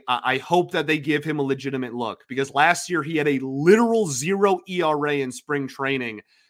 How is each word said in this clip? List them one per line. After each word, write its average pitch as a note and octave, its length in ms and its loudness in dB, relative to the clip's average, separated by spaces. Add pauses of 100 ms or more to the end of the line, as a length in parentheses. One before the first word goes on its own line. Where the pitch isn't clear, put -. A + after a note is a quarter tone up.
I, B2 160 0
I C3 140 0
hope F3 340 0
that D#3+ 160 -2
they D#3 100 2
give D3 240 -2
him D#3 160 -4
a C#3+ 40 0
legitimate C3 520 -4
look, A2+ 340 -8
because C3+ 260 -4
last E3 360 2
year D#3+ 140 -2
he D#3+ 120 -4
had D3 120 0
a C#3 120 2
literal F#3+ 680 4
zero F#3 500 0 (100)
E F3+ 140 -2
R D3+ 240 2
A D3 140 0
in C3 100 -4
spring C#3 380 -6
training B2+ 540 -4 (280)